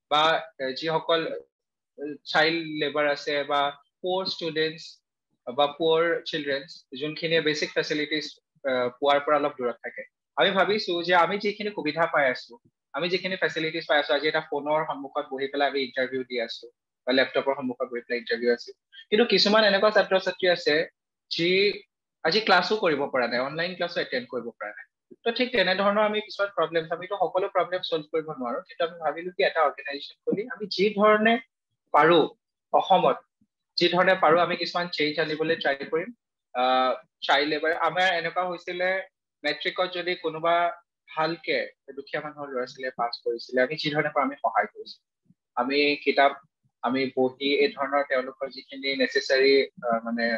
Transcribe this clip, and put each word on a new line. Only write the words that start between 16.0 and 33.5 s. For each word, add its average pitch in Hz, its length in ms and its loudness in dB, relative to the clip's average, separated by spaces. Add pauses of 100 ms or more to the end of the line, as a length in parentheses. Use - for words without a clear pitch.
দি 123 60 -6 (100)
আছো, - 200 -14 (420)
বা 127 100 0
লেপটপৰ 131 420 2
সন্মুখত 127 320 -6
বহি 120 140 -8
পেলাই 123 180 -4
interview 120 300 -2
আছো, - 180 -8 (380)
কিন্তু 214 240 4
কিছুমান 208 360 4
এনেকুৱা 196 260 4
ছাত্ৰ 190 200 4 (100)
ছাত্ৰী 185 300 -2
আছে 151 200 0 (560)
যি 170 180 0 (760)
আজি 170 240 2
ক্লাছো 185 260 4 (100)
কৰিব 151 180 2 (120)
পৰা 123 140 2
নাই, 120 120 0
online 156 380 -4
ক্লাছো 175 240 -4
attend 127 300 -4
কৰিব 117 160 -6 (100)
পৰা 104 200 -10
নাই। - 80 -18 (380)
তো 233 140 -2
ঠিক 247 180 0
তেনেধৰণৰ 202 540 2
আমি 214 120 -2
কিছুমান 202 360 -4
প্ৰব্লেম, 165 260 0 (120)
আমিতো 180 280 -8
সকলো 180 220 0 (100)
প্ৰব্লেম 180 340 0
ছলভ 156 240 -4
কৰিব 156 140 -2 (120)
নোৱাৰো, 127 280 -4
কিন্তু - 200 -6
আমি 175 180 -8
ভাবিলো 165 260 -4
কি 185 180 -2
এটা 165 180 -2
organization - 580 -8
খুলি 185 160 -2 (120)
আমি 208 120 -10 (100)
যি 185 100 2 (140)
ধৰণে 214 340 6 (600)
পাৰো, 156 280 8 (520)
অসমত 156 440 4 (600)